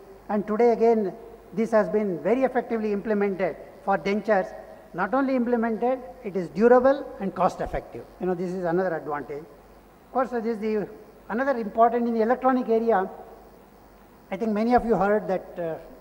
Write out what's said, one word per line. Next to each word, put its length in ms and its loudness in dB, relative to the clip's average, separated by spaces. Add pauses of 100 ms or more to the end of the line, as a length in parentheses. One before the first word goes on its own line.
(280)
And 180 -2
today 260 4
again, 420 2 (400)
this 180 -2
has 160 4
been 320 -2
very 240 2
effectively 480 -2
implemented 640 -2 (300)
for 120 2
dentures. 560 0 (400)
Not 200 -2
only 220 0
implemented, 640 0 (240)
it 120 -8
is 140 -2
durable 560 6 (140)
and 140 -6
cost 280 0
effective. 420 -8 (160)
You 80 -4
know, 60 -2
this 180 -4
is 140 -6
another 300 0
advantage. 480 -8 (640)
Of 40 -20
course, 180 0
this 160 -4
is 140 -2
the 280 -2 (400)
another 300 -2
important 500 2
in 60 0
the 80 2
electronic 480 2
area, 400 2 (1200)
I 80 -8
think 140 -2
many 240 2
of 100 2
you 100 2
heard 320 2
that, 320 -4
uh, 160 -4 (260)